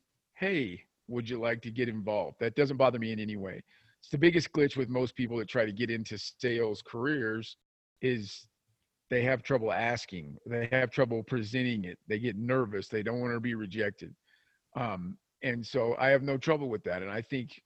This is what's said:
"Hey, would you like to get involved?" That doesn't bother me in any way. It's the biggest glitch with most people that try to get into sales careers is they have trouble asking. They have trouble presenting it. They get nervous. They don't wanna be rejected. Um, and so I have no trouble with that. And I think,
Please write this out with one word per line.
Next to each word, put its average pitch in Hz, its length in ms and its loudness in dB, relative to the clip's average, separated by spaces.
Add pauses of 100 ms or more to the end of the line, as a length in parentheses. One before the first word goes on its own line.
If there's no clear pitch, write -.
(340)
"Hey, 143 500 -2 (240)
would 120 220 -4
you 120 100 -4
like 117 220 0
to 117 100 -8
get 120 180 0
involved?" 104 500 -2
That 117 160 0
doesn't 143 220 2
bother 123 200 6
me 113 140 -2
in 110 80 -4
any 107 160 -4
way. 95 260 -8 (380)
It's - 100 -20
the 147 80 0
biggest 165 340 6
glitch 143 260 4
with 123 120 0
most 127 260 0
people 120 220 -2
that 110 100 -2
try 117 180 2
to 107 60 0
get 113 200 -2
into 113 260 -4
sales 117 640 0
careers 117 760 -2 (440)
is 120 460 -2 (640)
they 123 120 4
have 127 200 2
trouble 110 300 2
asking. 92 640 -2 (100)
They 117 240 -2
have 131 180 4
trouble 117 340 2
presenting 120 640 -2
it. 87 220 -10
They 104 120 0
get 113 180 -2
nervous. 117 500 0
They 110 160 -2
don't 117 180 -2
wanna 120 200 -2
be 117 140 -2
rejected. 104 600 -4 (600)
Um, 98 420 -4 (260)
and 120 220 -2
so 120 340 0
I 127 100 4
have 135 140 6
no 139 140 0
trouble 147 320 0
with 107 160 -2
that. 90 180 -2
And 98 80 -6
I 110 100 -4
think, 123 440 -6